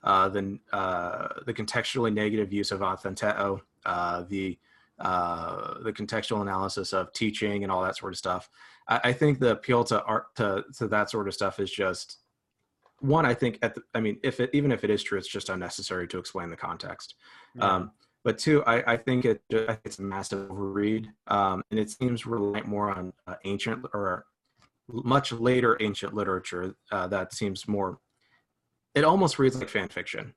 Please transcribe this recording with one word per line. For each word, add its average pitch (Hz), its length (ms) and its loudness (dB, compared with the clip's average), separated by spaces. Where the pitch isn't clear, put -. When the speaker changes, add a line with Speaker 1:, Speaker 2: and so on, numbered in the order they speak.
Speaker 1:
uh, 98 240 6
the, 98 300 -2
uh, 90 560 -2
the 117 80 -4
contextually 117 580 0
negative 107 400 0
use 101 180 -2
of 98 100 -4
authenteo, 98 800 0
uh, 87 420 -2
the, 95 280 -4
uh, 85 840 -2
the 113 100 -4
contextual 107 500 -2
analysis 95 500 -2
of 92 200 -2
teaching 104 520 -2
and 98 80 -2
all 92 100 0
that 92 140 -2
sort 98 160 -8
of 90 60 -10
stuff. 92 320 -4
I, 123 180 2
I 123 80 6
think 139 280 4
the 123 120 6
appeal 120 320 4
to 110 200 2
art, - 320 -2
to, 101 280 2
to 113 100 -2
that 104 220 2
sort 107 160 -2
of 95 80 -4
stuff 98 240 -2
is 98 120 -2
just, - 480 -4
one, 151 240 4
I 120 100 6
think 117 280 0
at 113 120 0
the, - 80 -10
I 117 60 2
mean, 107 220 0
if 127 180 -2
it, 123 120 0
even 143 200 4
if 113 120 -2
it 104 60 2
is 104 120 4
true, - 160 -2
it's 90 100 -6
just - 200 -8
unnecessary 92 600 -6
to 92 100 -6
explain 87 320 -8
the 82 60 -12
context. - 580 -10
Speaker 2:
Yeah. 120 100 0
Speaker 1:
Um, 92 280 4
but 110 160 0
two, 151 260 6
I, 117 300 4
I - 20 0
think 127 300 2
it, 110 160 2
I 110 140 2
think 110 180 -2
it's - 140 -10
a 95 40 -6
massive 98 480 -6
overread, 101 600 0
um, 95 440 2
and 107 80 0
it 107 120 0
seems 120 340 -2
reliant 107 420 -2
more 104 240 0
on, 92 220 -6
uh, 92 80 -10
ancient 113 480 -2
or 98 320 -2
much 127 440 2
later 120 480 4
ancient 104 340 -2
literature, 92 600 -4
uh, 95 180 -2
that 92 260 -2
seems 98 340 -4
more, 98 300 -2
it 143 100 4
almost 165 340 4
reads 131 200 6
like 127 100 -6
fan 95 200 -2
fiction. - 480 -8